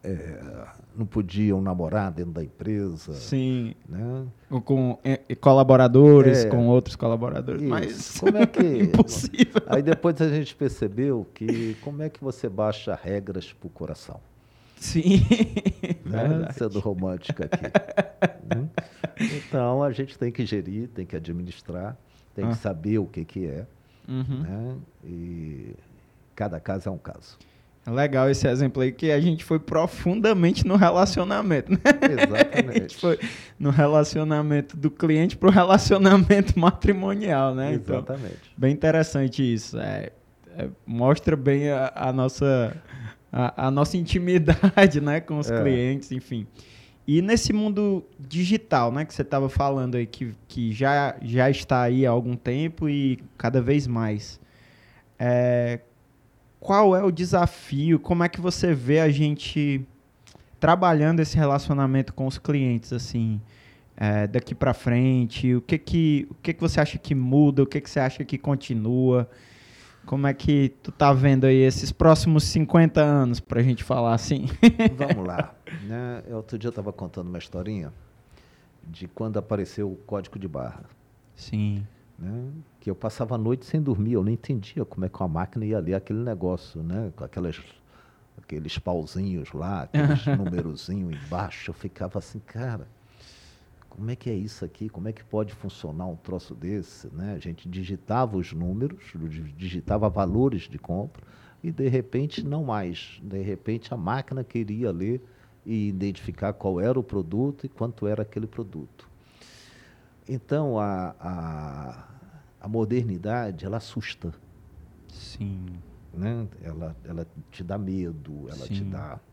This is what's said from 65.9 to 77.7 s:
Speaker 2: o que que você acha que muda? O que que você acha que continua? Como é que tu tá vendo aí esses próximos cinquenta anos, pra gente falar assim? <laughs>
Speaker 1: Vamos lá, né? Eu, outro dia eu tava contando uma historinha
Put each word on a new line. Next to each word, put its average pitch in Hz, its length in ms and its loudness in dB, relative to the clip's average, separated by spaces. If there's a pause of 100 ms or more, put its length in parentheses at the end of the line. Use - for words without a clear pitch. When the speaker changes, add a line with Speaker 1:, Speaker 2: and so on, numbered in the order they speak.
Speaker 2:
o - 60 -16
que - 180 -6
que - 60 -8
você 160 220 0
acha - 160 0
que - 180 -4
muda? 139 480 4
O - 20 6
que 143 140 -6
que - 100 -12
você 143 120 -2
acha 131 240 -4
que 139 120 -6
continua? 123 920 0 (760)
Como 139 200 -2
é 139 80 2
que 139 480 2
tu - 80 -12
tá - 220 4
vendo 135 320 6
aí 135 140 8
esses 131 340 4
próximos 160 540 6
cinquenta 160 560 4
anos, 139 400 2
pra 120 200 -2
gente 123 220 2
falar 117 300 0
assim? 131 320 -2 (260)
<laughs> 220 260 2
Speaker 1:
Vamos 127 300 -2
lá, 90 260 -6 (320)
né? 120 400 -8
Eu, 113 120 -10
outro 110 200 -10
dia 117 120 -6
eu - 20 -6
tava 101 220 -8
contando 90 340 -10
uma 90 100 -10
historinha 90 540 -10 (960)